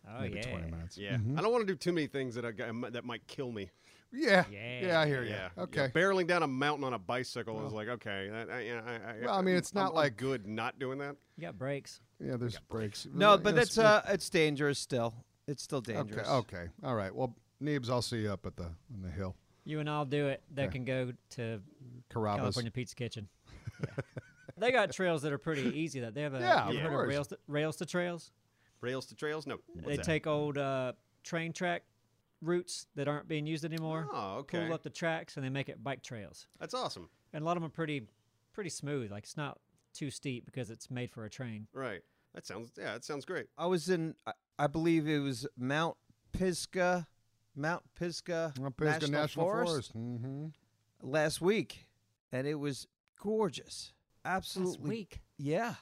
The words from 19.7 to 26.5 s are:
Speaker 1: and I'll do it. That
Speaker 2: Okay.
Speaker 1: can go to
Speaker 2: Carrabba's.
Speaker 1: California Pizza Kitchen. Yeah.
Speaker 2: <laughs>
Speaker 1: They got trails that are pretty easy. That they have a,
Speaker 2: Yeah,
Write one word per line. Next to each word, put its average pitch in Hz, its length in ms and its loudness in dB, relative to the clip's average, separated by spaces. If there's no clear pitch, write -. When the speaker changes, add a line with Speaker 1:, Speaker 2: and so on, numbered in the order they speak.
Speaker 1:
and 151 100 -2
I'll 151 160 0
do 143 220 2
it. 139 160 0
That 139 140 0
Speaker 2:
Okay. - 60 -2
Speaker 1:
can 127 120 -4
go 127 260 0
to 113 300 -4
Speaker 2:
Carrabba's. 107 300 2
Speaker 1:
California 123 300 0
Pizza - 240 -6
Kitchen. 113 320 -6
Yeah. - 60 -4
Speaker 2:
<laughs> 135 60 -4
Speaker 1:
They 226 140 4
got 220 220 6
trails 170 300 2
that 147 100 0
are 139 40 -2
pretty 151 260 -2
easy. 147 220 -2
That 113 160 -6
they 143 60 -4
have 147 120 -2
a, 135 60 -2
Speaker 2:
Yeah, 330 300 4